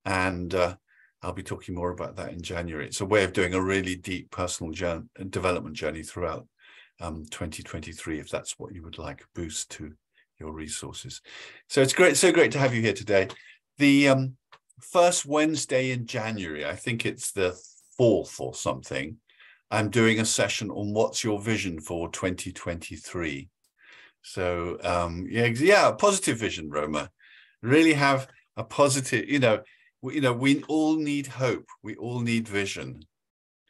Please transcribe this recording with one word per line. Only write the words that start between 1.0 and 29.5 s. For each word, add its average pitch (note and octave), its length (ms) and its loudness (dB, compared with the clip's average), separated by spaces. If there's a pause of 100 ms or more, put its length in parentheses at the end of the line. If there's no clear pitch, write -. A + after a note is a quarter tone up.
I'll F2+ 100 -6
be F2+ 100 -10
talking - 320 -10
more F2 160 -4
about E2+ 260 -10
that F2 140 -10
in F2 120 -12
January. E2+ 440 -6
It's - 140 -8
a G2 60 -2
way G2+ 180 6
of F#2 80 -2
doing F#2 220 0
a F#2 60 2
really F#2 360 0
deep F2+ 340 -8
personal F2 400 -6
jour-, E2+ 320 -4 (280)
development F2 440 -2
journey D#2 280 -6
throughout, D#2+ 440 -8 (540)
um, E2 300 -10
twenty E2 320 -10
twenty-three, E2 580 -8
if C#2 100 -14
that's - 280 -6
what - 160 -14
you E2+ 100 -14
would - 140 -16
like, D2 240 -12
a - 20 -20 (100)
boost D#2+ 380 -8
to D2+ 200 -14 (460)
your D#2 140 -12
resources. D#2 720 -12 (460)
So C#3 140 4
it's C3 120 4
great, F3 220 6
so F3+ 140 6
great D#3 220 6
to C#3+ 60 -2
have C3 160 4
you A2+ 80 0
here G#2+ 100 4
today. G2 360 2 (500)
The, C#3+ 300 8
um, C3 280 4 (440)
first F3 460 4
Wednesday C#3 640 0
in B2 160 -4
January, G2+ 580 -6
I E2 120 -4
think A#2 280 -4
it's - 280 -4
the F2+ 260 0 (380)
fourth A2 420 4
or C2 160 -6
something, C2+ 600 -6 (540)
I'm G#2+ 180 0
doing A2+ 320 4
a A2 60 2
session G#2+ 440 0
on G#2 220 -4
what's - 320 0
your G#2 160 0
vision G2 400 -2
for E2+ 300 -6
twenty F2+ 420 -6
twenty-three. E2+ 960 -8 (720)
So, F2 640 -4
um, F2 460 -2
yeah, A#2 140 2
ex-, A#2+ 180 0
yeah, E3+ 300 8
positive G3 440 2
vision, E2+ 320 -6
Roma. D2 420 -4 (520)
Really D3+ 320 6
have C#3 340 2 (300)
a G#2+ 40 -6
positive, C3+ 640 0
you C#3+ 100 0
know, A2 240 4 (380)